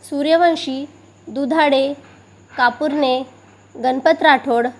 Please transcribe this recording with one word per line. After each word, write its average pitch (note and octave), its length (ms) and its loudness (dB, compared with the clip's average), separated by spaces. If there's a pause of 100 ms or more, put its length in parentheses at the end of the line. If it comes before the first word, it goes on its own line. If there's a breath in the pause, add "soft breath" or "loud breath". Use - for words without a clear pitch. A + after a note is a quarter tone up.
सूर्यवंशी, D4 800 0 (400)
दुधाडे, C#4 680 0 (640)
कापूरने, C4 680 0 (600)
गणपत C4+ 400 0
राठोड B3+ 440 2 (140)